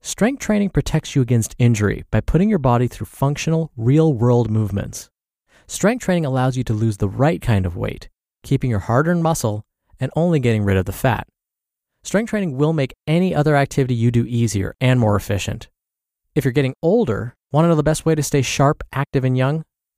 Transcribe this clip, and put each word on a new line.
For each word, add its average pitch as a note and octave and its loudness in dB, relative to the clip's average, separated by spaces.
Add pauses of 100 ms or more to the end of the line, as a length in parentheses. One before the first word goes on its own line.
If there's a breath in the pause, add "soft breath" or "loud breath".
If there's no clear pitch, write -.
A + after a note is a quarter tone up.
Strength C4 -4
training G3+ -2
protects - -2
you C#3+ 2
against A#2 0
injury G#2+ 2
by A2 0
putting F3+ 2
your G#3+ 0
body B2 2
through - -10
functional, D#3 -2
real-world A#2+ 2
movements. G#2 -4 (560 soft breath)
Strength A#3 -2
training F3 0
allows C3 0
you B2+ -2
to - -2
lose A2 0
the G#2 -2
right B2+ 0
kind G2 0
of F2 -6
weight, - -8 (340)
keeping C3 -2
your G#2 -2
hard-earned D#3+ 0
muscle A#2+ -2 (360)
and C3+ -4
only D#3+ 2
getting A2+ 2
rid G2 2
of F#2 0
the - -8
fat. - -2 (760)
Strength A3 -2
training F#3 -2
will D3 2
make D3 -2 (100)
any E3+ 2
other D3 2
activity C3+ 0
you A#2 2
do A#2+ 2
easier A2 -2
and B2+ 4
more G#2+ 2
efficient. - -4 (680)
If D3+ 0
you're C3 0
getting C3 0
older, D#3+ 0 (160)
want D#3 2
to - 2
know E3+ 4
the D3+ 0
best D3+ -2
way D#3+ 2
to D#3 -2
stay C#3 0
sharp, C#3+ 0 (100)
active, C#3 -4
and B2+ 2
young? C#3+ -2 (340)